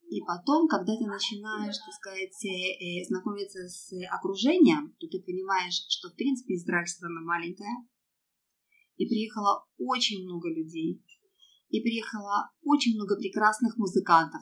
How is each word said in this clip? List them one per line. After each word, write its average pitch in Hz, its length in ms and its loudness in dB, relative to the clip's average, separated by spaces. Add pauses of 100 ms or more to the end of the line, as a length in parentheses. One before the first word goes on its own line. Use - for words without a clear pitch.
И 208 120 -4
потом, 285 460 2
когда 214 300 2
ты 240 80 -2
начинаешь, 208 720 -6
так 190 160 -14
сказать, 190 520 -10
э, 202 40 -2
э, 180 580 -4
знакомиться 190 600 -6
с - 240 -16 (180)
окружением, 196 920 4
то 165 80 -10
ты 185 140 -8
понимаешь, 185 680 -2
что, - 200 -6
в - 60 -20
принципе, 240 400 -2
Израиль 175 320 -2
страна 170 340 -10
маленькая, 175 540 -6 (1200)
и - 100 -2
приехало 214 600 0 (120)
очень 240 460 -2
много 175 260 -6
людей, 165 540 -4 (680)
и 226 120 0
приехало 214 680 -2 (140)
очень 277 320 4
много 208 220 0
прекрасных 220 600 2
музыкантов 180 640 4